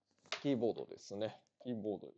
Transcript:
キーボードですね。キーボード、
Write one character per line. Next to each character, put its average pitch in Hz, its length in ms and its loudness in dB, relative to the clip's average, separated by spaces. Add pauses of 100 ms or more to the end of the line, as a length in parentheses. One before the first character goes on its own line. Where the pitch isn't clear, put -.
(420)
キ 139 140 4
ー - 20 6
ボ 110 140 6
ー 85 40 -2
ド 64 120 -4
で - 100 -12
す - 180 -10
ね。 107 240 -4 (240)
キ 123 100 -4
ー - 60 -2
ボ 101 180 -2
ー - 40 -14
ド、 73 160 -12